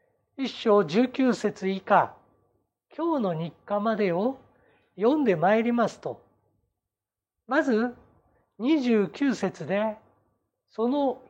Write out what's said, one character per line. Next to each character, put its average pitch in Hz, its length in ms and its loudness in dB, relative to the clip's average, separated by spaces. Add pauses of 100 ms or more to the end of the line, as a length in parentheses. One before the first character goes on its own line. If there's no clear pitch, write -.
(360)
一 262 120 -6
章 208 360 2
十 202 240 2
九 254 260 2
節 190 340 -4
以 190 120 -4
下、 180 340 2 (800)
今 320 220 -2
日 240 40 -2
の 180 120 -2
日 160 180 -6 (140)
課 202 140 -4
ま 214 160 -2
で 190 160 0
を 220 260 -2 (580)
読 233 200 2
ん 302 80 0
で 196 120 2
ま 185 200 4
い 233 60 2
り 233 100 -2
ま 233 160 0
す - 120 -16
と、 127 220 -10 (1200)
ま 269 160 0
ず 240 320 0 (640)
二 277 240 0
十 220 260 2
九 269 260 -2
節 180 320 -6
で、 208 300 -2 (720)
「そ 220 180 -4
の 269 420 -2